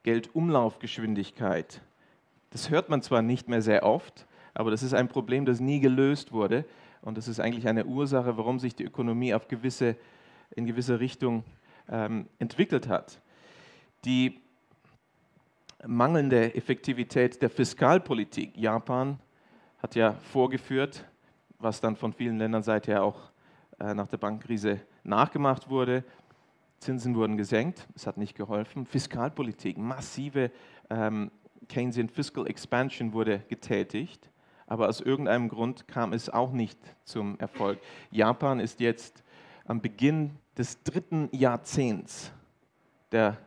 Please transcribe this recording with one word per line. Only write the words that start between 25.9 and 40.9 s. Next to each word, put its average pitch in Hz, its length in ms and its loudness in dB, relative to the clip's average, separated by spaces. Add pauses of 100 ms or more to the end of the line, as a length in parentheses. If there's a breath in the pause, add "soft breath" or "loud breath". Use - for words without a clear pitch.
Zinsen 123 360 -4
wurden 110 220 0
gesenkt, 113 580 -2
es - 120 -14
hat 101 100 -6
nicht 104 180 -6
geholfen. 107 520 -6
Fiskalpolitik, 123 880 -4
massive, 131 720 -4 (400 loud breath)
ähm, 107 400 0 (380)
Keynesian 120 400 -2
Fiscal - 380 -4
Expansion 123 680 -4
wurde 110 340 0
getätigt, 107 840 -6 (360 soft breath)
aber 113 220 0
aus 120 120 -2
irgendeinem 123 480 0
Grund 117 400 -6
kam 113 240 -2
es 113 160 -4
auch 127 240 0
nicht 117 260 -4 (260)
zum 101 340 -6
Erfolg. 101 400 -4 (320 loud breath)
Japan 120 500 2
ist 113 200 -6
jetzt - 440 -2 (420 loud breath)
am 113 140 -4
Beginn 143 520 0 (260)
des - 240 -6
dritten 160 500 -2